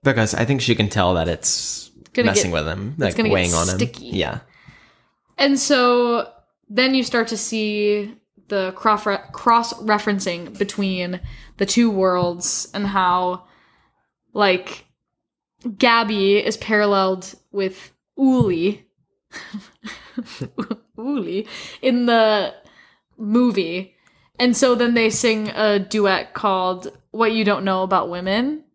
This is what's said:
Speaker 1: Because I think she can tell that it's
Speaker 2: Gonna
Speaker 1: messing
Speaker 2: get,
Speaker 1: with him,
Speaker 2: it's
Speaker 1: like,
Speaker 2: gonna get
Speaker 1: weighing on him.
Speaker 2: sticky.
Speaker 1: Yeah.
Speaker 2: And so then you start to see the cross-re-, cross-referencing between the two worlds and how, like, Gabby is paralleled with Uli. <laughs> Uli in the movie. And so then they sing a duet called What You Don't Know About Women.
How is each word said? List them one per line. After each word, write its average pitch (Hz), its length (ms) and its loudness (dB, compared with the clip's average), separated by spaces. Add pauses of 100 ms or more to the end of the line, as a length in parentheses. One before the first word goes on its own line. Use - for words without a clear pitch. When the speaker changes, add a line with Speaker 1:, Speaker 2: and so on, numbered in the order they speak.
Speaker 1:
Because 113 320 2
I 117 120 0
think 135 160 0
she 117 120 2
can 107 140 0
tell 92 260 2
that 82 140 0
it's - 640 -6 (240)
Speaker 2:
Gonna 240 120 2
Speaker 1:
messing 92 260 2
Speaker 2:
get, 80 120 0
Speaker 1:
with 78 40 -4
him, 98 260 -6
Speaker 2:
it's 160 60 -8
Speaker 1:
like, 101 160 0
Speaker 2:
gonna 220 120 0
get - 60 2
Speaker 1:
weighing 90 200 2
on 82 140 2
him. 92 80 -2
Speaker 2:
sticky. 120 320 -6
Speaker 1:
Yeah. 90 300 -4 (960)
Speaker 2:
And 277 220 2
so 247 720 2 (400)
then 254 240 2
you 262 80 2
start 226 260 0
to 226 80 -6
see 208 760 -2 (340)
the 190 280 -2
cross-re-, 208 420 0 (140)
cross-referencing 208 1200 0
between 185 640 -4 (360)
the 202 100 0
two 233 240 4
worlds 180 840 0
and 202 120 -2
how, 180 580 0 (920)
like, 185 500 0 (920)
Gabby 214 600 2
is 214 220 0
paralleled 196 760 0 (160)
with 190 400 -6 (260)
Uli. 208 680 2 (460)
<laughs> - 340 -16 (1300)
Uli 214 520 -4 (340)
in 247 240 2
the 220 480 2 (640)
movie. 202 800 0 (420)
And 247 180 4
so 247 200 4
then 240 180 2
they 226 160 4
sing 220 380 0
a 208 320 2
duet 196 540 0
called 185 640 -2 (140)
What 220 220 0
You 226 120 0
Don't 202 200 0
Know 190 180 0
About 185 280 0
Women. 208 520 -4 (120)